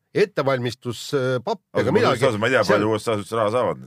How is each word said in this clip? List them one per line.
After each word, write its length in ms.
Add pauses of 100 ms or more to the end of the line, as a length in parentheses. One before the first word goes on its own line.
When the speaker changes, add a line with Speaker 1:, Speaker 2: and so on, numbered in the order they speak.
(140)
Speaker 1:
ettevalmistuspappe 1400
Speaker 2:
Ausalt, 300
Speaker 1:
ega 100
Speaker 2:
ma 60
Speaker 1:
midagi. 240
Speaker 2:
ei 100
saa, 80
ma 80
ei 60
tea, 100
Speaker 1:
Seal 140
Speaker 2:
palju 160
U 100
S 80
A 80
üldse 160
raha 160
saavad. 360